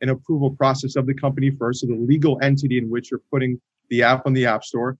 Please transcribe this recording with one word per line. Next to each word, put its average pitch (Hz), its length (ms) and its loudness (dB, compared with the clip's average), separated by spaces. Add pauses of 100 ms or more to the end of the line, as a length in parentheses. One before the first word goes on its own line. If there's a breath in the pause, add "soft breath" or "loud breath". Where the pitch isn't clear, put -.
an 131 80 -2
approval 135 420 -2
process 135 440 -2
of 131 120 0
the 139 80 0
company 139 360 0
first, 120 300 -4
so 131 60 -4
the 120 80 -2
legal 139 460 2
entity 139 360 2
in 113 120 -2
which 120 200 -6
you're 120 120 -6 (100)
putting 127 280 -2 (300)
the 120 140 2
app 127 240 4
on 135 60 2
the 127 120 2
App 110 180 0
Store. 123 360 -6